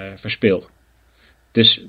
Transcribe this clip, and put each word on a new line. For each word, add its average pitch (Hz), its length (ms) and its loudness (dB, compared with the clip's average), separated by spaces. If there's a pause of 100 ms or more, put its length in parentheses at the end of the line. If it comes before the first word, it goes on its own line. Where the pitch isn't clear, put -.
(160)
verspeeld. 107 540 -4 (800)
Dus - 360 2